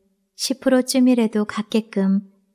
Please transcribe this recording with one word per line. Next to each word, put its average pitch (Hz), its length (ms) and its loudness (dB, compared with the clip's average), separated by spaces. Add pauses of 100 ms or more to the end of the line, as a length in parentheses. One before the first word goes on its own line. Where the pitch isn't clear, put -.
(360)
십 - 240 -6
프로 254 220 2
쯤이라도 240 640 0
갖게끔 208 760 -2 (340)